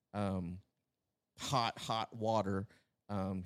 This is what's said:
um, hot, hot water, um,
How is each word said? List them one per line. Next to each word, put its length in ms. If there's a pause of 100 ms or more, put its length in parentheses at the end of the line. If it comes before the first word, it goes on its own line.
(140)
um, 460 (800)
hot, 400
hot 360
water, 520 (420)
um, 360